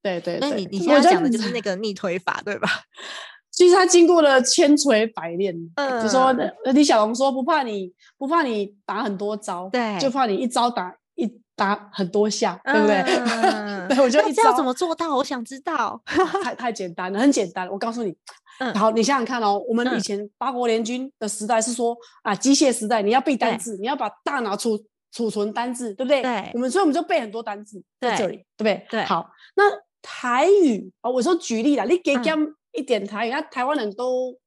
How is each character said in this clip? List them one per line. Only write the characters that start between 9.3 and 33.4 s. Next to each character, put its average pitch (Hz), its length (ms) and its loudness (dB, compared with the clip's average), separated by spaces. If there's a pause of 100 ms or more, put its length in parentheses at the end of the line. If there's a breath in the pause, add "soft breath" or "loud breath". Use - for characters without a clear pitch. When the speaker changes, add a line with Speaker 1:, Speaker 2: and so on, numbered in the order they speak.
Speaker 1:
招， 190 360 -10
Speaker 2:
对。 220 280 -4
Speaker 1:
就 269 120 0
怕 262 160 0
你 196 80 0
一 262 120 -2
招 240 220 0
打， 185 260 -6 (200)
一 233 120 -4 (280)
打 208 360 -2
很 196 200 -4
多 208 180 2
下， 202 340 -2
对 277 160 2
不 - 60 4
对？” 202 160 4
Speaker 2:
嗯。 226 880 -2
Speaker 1:
<laughs> - 20 -12
对， 262 100 2
我 254 100 6
就 277 180 4
一 311 40 -2
招。 440 120 2
Speaker 2:
那 - 0 -
这 - 0 -
要 453 100 6
怎 285 100 0
么 254 100 0
做 330 200 -4
到？ 320 240 -4
我 269 60 0
想 254 200 -6
知 269 180 -14
道。 226 440 -4
Speaker 1:
啊， 349 200 2 (180)
太， 247 100 -4
太 240 180 -6
简 185 220 -8
单 185 180 -6
了， 196 80 -4
很 277 120 6
简 202 200 0
单， 180 180 -8
我 196 100 -8
告 233 120 -4
诉 233 120 -8
你。 175 120 -6 (440 loud breath)
Speaker 2:
嗯。 254 160 -4
Speaker 1:
好， 214 160 2
你 226 100 2
想 262 160 2
想 233 80 -2
看 240 160 -6
哦， 202 160 2 (100)
我 233 60 -2
们 240 240 0
以 - 20 -2
前 208 380 -6
八 254 140 -4
国 247 160 -2
联 226 160 0
军 254 340 -6
的 214 100 -6
时 208 200 -8
代 226 120 2
是 233 140 -2
说， 233 200 -2 (300 soft breath)
Speaker 2:
嗯。 214 80 -4
Speaker 1:
啊， 196 40 0
机 269 180 2
械 277 180 4
时 214 160 -4
代， 208 140 2
你 202 80 0
要 254 100 4
背 269 160 0
单 226 220 0
字， 226 180 -10
Speaker 2:
对。 185 60 -12
Speaker 1:
你 220 60 -4
要 285 80 -2
把 254 120 -6 (160)
大 285 180 -4
脑 202 140 -2
储-， 214 220 -2 (340)
储 226 200 -4
存 208 200 -4
单 240 220 -4
字， 240 220 -8
对 254 100 -6
不 254 40 -4
对？ 277 120 2
Speaker 2:
对。 240 320 -4
Speaker 1:
我 233 60 -4
们， 254 100 -2
所 330 100 0
以 - 20 4
我 370 40 4
们 285 80 4
就 339 80 0
背 339 180 -2
很 220 120 -6
多 233 100 -10
单 208 240 -10
字 190 180 -20 (160)
在 233 160 0
这 208 120 0
里， 165 80 -6
Speaker 2:
对。 - 100 -20 (120)
Speaker 1:
对 - 0 -
不 220 60 -6
对？ 196 280 0
Speaker 2:
对。 220 140 -4
Speaker 1:
好， 170 260 -4 (240 soft breath)
那 403 80 4 (400)
台 254 440 0
语， 285 440 4 (100)
哦， 240 80 -4
我 254 100 0
说 311 140 2
举 226 300 -2
例 285 120 4
啦， 202 100 -2
你 349 120 4
给 285 160 0
他 277 220 0
们 302 180 -2 (200)
一 466 80 -6
点 220 240 -2
台 214 200 -6
语， 233 60 -4
Speaker 2:
嗯。 - 0 -
Speaker 1:
那 294 100 -4